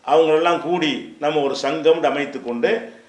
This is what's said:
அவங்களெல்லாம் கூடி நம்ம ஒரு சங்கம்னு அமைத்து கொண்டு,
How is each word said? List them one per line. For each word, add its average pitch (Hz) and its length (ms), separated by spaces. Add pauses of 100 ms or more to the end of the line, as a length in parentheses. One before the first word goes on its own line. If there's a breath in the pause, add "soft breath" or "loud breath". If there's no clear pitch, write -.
அவங்களெல்லாம் 160 540
கூடி 156 600
நம்ம 151 200
ஒரு 139 220
சங்கம்னு 156 420
அமைத்து 139 380
கொண்டு, 127 500 (160 loud breath)